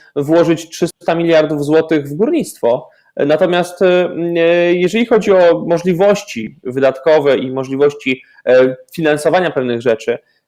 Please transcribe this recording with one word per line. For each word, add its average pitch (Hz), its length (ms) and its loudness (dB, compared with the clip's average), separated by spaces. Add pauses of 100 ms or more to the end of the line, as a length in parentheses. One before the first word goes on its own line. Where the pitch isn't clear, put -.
(160)
włożyć 160 520 0
trzysta - 460 -4
miliardów 156 500 0
złotych 156 440 0
w 143 60 -10
górnictwo. 175 760 -2 (280)
Natomiast, 170 640 0
e, 180 260 2 (640)
jeżeli 180 320 0
chodzi 202 260 2
o 170 340 4
możliwości 170 960 -2
wydatkowe 135 760 2
i 131 120 -6
możliwości, 135 720 -4 (240)
e, 131 300 4 (180)
finansowania 156 560 0
pewnych 123 320 -4
rzeczy, 117 360 -2 (300)